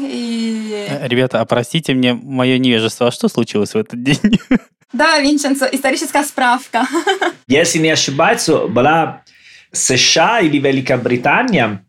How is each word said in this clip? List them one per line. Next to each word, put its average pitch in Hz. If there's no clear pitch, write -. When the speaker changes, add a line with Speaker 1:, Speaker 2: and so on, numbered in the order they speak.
Speaker 1:
И 226
Speaker 2:
Э, 143
ребята, 123
а 117
простите, 135
мне 127
мое 127
невежество, 120
а 123
что -
случилось 104
в -
этот 120
день? 170
<laughs> 254
Speaker 1:
Да, 311
Винченцо, 277
историческая 294
справка. 254
<laughs> -
Speaker 3:
Если 165
не 156
ошибаюсь, 156
была 143
С -
Ш -
А 220
или 147
Великобритания, 135